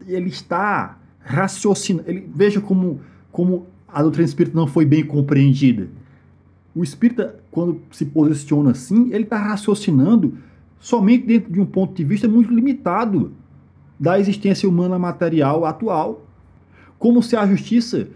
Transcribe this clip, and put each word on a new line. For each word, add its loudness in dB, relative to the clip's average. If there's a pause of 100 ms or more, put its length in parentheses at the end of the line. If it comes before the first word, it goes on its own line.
ele -6
está -4 (200)
raciocinando. -2
Ele, -8
veja 2
como, -2 (320)
como -2 (220)
a -4
doutrina 2
espírita -2
não 0
foi 2
bem 4
compreendida. 2 (880)
O -2
espírita, -2 (120)
quando -4 (120)
se -6
posiciona 0
assim, 0
ele -2
tá -4
raciocinando 0 (400)
somente 0
dentro 0
de -2
um 0
ponto -4
de -6
vista -2
muito 2
limitado -2 (680)
da 0
existência 0
humana 0
material 0
atual, -4 (720)
como 4
se -2
a 2
justiça 0